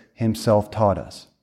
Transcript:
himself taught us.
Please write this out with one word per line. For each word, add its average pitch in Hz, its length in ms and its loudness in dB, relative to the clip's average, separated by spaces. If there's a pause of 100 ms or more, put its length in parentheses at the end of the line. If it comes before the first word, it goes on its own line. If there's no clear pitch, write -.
(140)
himself 110 580 0
taught 101 260 2
us. - 300 -14 (160)